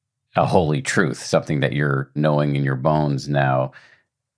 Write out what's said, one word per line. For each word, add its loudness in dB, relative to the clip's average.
a 2
holy 2
truth, -2
something -2
that 0
you're -2
knowing 0
in -2
your -2
bones 0
now. 0